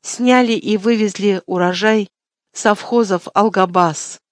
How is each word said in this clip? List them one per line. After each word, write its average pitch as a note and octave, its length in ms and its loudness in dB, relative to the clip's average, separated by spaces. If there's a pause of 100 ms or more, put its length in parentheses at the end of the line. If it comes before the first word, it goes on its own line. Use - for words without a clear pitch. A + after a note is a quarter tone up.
сняли B3 520 2
и G#3+ 240 -2
вывезли G3+ 680 0
урожай F#3 640 0 (440)
совхозов G#3 800 0
«Алгабас» F3+ 880 0 (100)